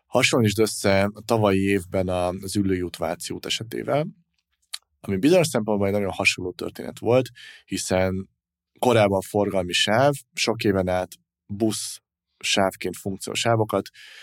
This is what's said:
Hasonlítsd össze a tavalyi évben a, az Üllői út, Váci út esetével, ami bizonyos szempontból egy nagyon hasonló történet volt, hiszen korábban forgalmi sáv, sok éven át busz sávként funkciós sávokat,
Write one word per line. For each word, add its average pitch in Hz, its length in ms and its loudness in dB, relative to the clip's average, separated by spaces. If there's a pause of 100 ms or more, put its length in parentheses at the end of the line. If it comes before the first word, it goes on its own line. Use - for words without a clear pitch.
Hasonlítsd 120 520 2
össze 101 560 2
a - 100 -18
tavalyi 104 360 2
évben 95 480 0
a, 90 200 -2
az 95 280 -6
Üllői 95 260 0
út, 87 140 -8
Váci 85 360 -6
út - 140 -10
esetével, 117 600 -4 (920)
ami 98 160 -4
bizonyos 151 300 4
szempontból 104 400 0
egy 98 60 0
nagyon 101 180 -2
hasonló - 420 -2
történet - 460 -12
volt, 120 300 2 (360)
hiszen 95 680 -2 (480)
korábban 104 420 4
forgalmi 95 520 -2
sáv, 127 420 2 (200)
sok 113 300 -2
éven 95 240 2
át 90 240 -2 (340)
busz 104 540 -4 (380)
sávként 92 580 -2
funkciós - 420 -8
sávokat, 110 500 0 (340)